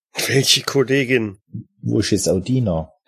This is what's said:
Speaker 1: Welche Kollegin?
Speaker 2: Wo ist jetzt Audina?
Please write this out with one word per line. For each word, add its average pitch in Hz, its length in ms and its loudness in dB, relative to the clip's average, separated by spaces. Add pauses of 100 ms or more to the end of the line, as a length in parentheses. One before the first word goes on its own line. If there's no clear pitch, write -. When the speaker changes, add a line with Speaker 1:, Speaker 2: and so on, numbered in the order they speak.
(260)
Speaker 1:
Welche - 360 2
Kollegin? 123 760 0 (440)
Speaker 2:
Wo 113 180 0
ist - 100 -2
jetzt 95 180 0
Audina? 92 640 0 (160)